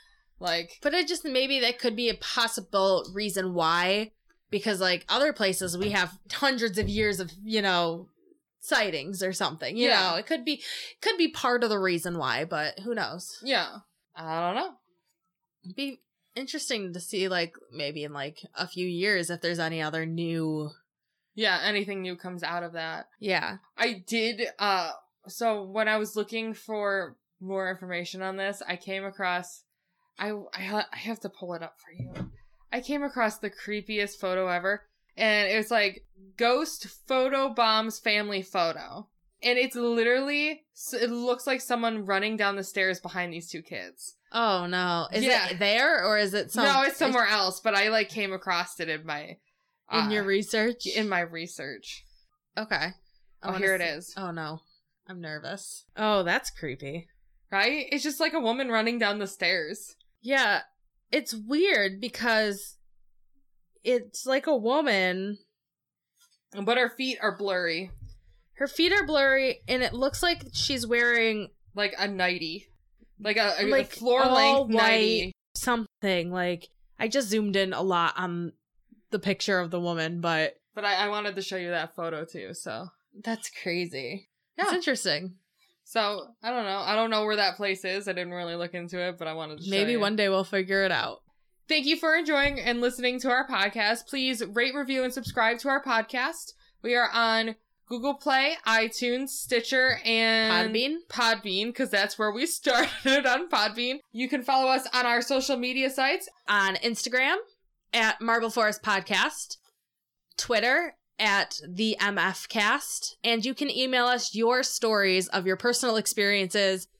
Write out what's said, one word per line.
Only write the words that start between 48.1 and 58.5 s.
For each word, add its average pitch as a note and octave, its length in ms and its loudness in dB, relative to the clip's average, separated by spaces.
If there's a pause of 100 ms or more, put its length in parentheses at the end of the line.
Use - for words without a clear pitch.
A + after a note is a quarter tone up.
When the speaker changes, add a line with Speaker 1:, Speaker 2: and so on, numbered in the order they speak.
Speaker 1:
across F3+ 480 -4
it E3 100 -4
in D#3 160 -6
my, D3+ 320 -8 (540)
Speaker 2:
In G#3+ 200 2
your G#3 120 2
Speaker 1:
uh, G3 40 -2
Speaker 2:
research? G#3+ 600 0
Speaker 1:
in G#3+ 220 0
my F#3 100 0
research. E3 840 -10 (520)
Speaker 2:
Okay. G#3+ 180 -4
I D#3+ 180 -2 (500)
Speaker 1:
Oh, - 80 -4
Speaker 2:
wanna F#3 80 -2
Speaker 1:
here G3 160 4
it F3+ 60 0
Speaker 2:
see- E3+ 60 0
Speaker 1:
is. D#3+ 300 -8
Speaker 2:
Oh, F#3 140 -6
no. D#3+ 300 -8 (460)
I'm F#3 140 -14
nervous. D#3 640 -10 (100)
Oh, G#3 280 4
that's F3 260 0
creepy. D3 580 -10 (440)
Speaker 1:
Right? A#3+ 400 2
It's C#4+ 120 0
just, C#4+ 160 -4
like, D#4+ 140 2
a D#4+ 60 0
woman B3+ 300 0